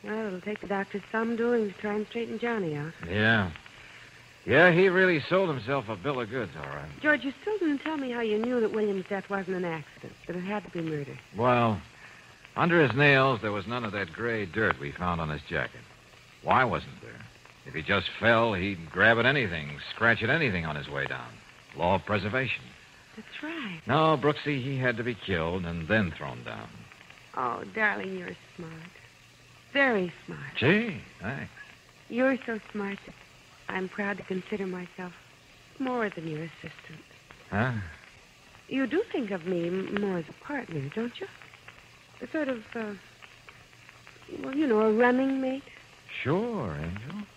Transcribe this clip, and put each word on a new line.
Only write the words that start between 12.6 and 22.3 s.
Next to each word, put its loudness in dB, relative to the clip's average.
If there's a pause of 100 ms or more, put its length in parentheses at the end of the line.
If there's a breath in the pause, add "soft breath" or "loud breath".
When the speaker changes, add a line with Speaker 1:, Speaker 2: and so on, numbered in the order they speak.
Speaker 2:
his 2
nails, 6
there 0
was -2
none -4
of -4
that -4
gray -2
dirt 0
we -6
found -2
on -2
his -4
jacket. -4 (640)
Why 4
wasn't -2
there? -16 (400)
If -16
he -4
just 0 (100)
fell, 6
he'd -4
grab 8
at 4
anything, 0 (160)
scratch 4
at 2
anything 2
on -4
his -8
way -2
down. -6 (460)
Law 2
of 0
preservation. -2 (520)